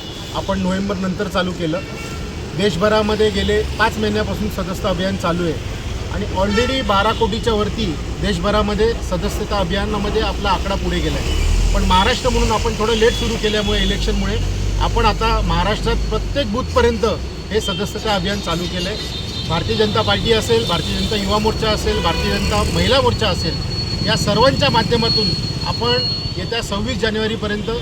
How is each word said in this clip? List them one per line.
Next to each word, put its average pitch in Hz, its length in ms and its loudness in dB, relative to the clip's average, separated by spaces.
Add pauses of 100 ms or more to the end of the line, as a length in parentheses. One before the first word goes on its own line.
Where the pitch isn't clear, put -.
(340)
आपण 190 260 -2
नोव्हेंबर 190 360 0
नंतर 185 320 -2
चालू 180 240 -2
केलं. 165 260 -2 (800)
देशभरामध्ये 214 760 2
गेले 196 320 2 (160)
पाच 220 200 0
महिन्यापासून 208 500 0
सदस्यता 185 400 -4
अभियान 190 280 0
चालू 175 260 0
आहे - 360 -2 (340)
आणि 190 120 -2
already 220 640 0
बारा 208 240 4
कोटीच्या 226 420 0
वरती 202 400 0 (260)
देशभरामध्ये 202 720 2
सदस्यता 196 640 -2
अभियानामध्ये 208 640 0
आपला 202 260 0
आकडा 196 260 0
पुढे 175 240 0
गेला 151 180 0
आहे. - 180 0 (400)
पण 196 100 4
महाराष्ट्र 214 440 4
म्हणून 226 240 4
आपण 220 260 2
थोडं 214 140 2
लेट 226 200 6
सुरू 226 220 0
केल्यामुळे 208 480 0
इलेक्शनमुळे 196 540 0 (440)
आपण 170 240 2
आता 220 400 2
महाराष्ट्रात 202 520 2
प्रत्येक 220 560 0
बूथपर्यंत 233 520 2 (460)
हे 214 100 0
सदस्यता 202 540 -2
अभियान 196 260 -2
चालू 175 220 -2
केलं 175 260 -4
आहे. 214 100 -4 (500)
भारतीय 170 280 0
जनता 214 260 2
पार्टी 202 300 0
असेल, 226 360 2
भारतीय 180 300 -2
जनता 196 180 0
युवा 196 220 0
मोर्चा 220 320 0
असेल, 208 320 0
भारतीय 175 360 0
जनता 208 240 0 (120)
महिला 202 260 4
मोर्चा 226 280 2
असेल, 170 260 -2 (520)
या 220 100 2
सर्वांच्या 254 540 2
माध्यमातून 226 580 2 (380)
आपण 233 260 -2 (440)
येत्या 226 260 -4
सव्वीस 214 360 -4
जानेवारीपर्यंत 214 720 -2 (120)